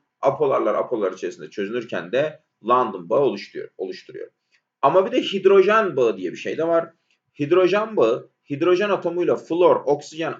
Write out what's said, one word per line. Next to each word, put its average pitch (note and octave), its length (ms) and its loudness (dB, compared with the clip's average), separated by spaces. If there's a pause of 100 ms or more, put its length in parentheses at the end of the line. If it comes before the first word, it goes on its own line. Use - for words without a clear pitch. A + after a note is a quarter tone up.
(200)
apolarlar B2+ 540 0
apolar F#2+ 380 -2
içerisinde D#2+ 380 -12
çözünürken G2+ 600 -8
de D3+ 300 -4 (220)
London G#2 460 0
bağı B2+ 100 4
oluşturuyor, G2+ 580 -4
oluşturuyor. - 520 -12 (520)
Ama F3 240 4
bir - 60 -8
de C4 100 0
hidrojen G3 720 4
bağı A2+ 200 2
diye F2+ 160 -6
bir - 40 -12
şey A2 220 -8
de E3 100 -2
var. E3 240 0 (460)
Hidrojen F#3 580 2
bağı, B2 340 2 (200)
hidrojen F3 400 0
atomuyla E3+ 460 -2
flor, E3 400 2
oksijen, D3 640 -4